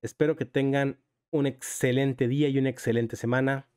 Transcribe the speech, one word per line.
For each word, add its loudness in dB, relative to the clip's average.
Espero 0
que -4
tengan 0
un 2
excelente 0
día 2
y 2
una 2
excelente -2
semana. -2